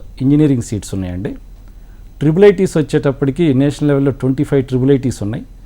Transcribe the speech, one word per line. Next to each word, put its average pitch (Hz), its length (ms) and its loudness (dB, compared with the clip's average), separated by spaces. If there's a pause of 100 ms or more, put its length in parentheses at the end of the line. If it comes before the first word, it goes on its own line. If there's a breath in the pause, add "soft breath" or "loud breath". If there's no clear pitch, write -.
(220)
ఇంజనీరింగ్ 139 400 2
సీట్స్ - 320 -8
ఉన్నాయండి. 95 420 -6 (840 soft breath)
ట్రిపుల్ 160 260 4
ఐటీస్ 190 320 2
వచ్చేటప్పటికి 147 760 0
నేషనల్ 143 340 0
లెవెల్లో 139 240 2
ట్వంటీ 131 320 -2
ఫైవ్ 131 220 0
ట్రిపుల్ 127 260 0
ఐటీస్ 127 320 0
ఉన్నాయి. 120 220 -8 (200 soft breath)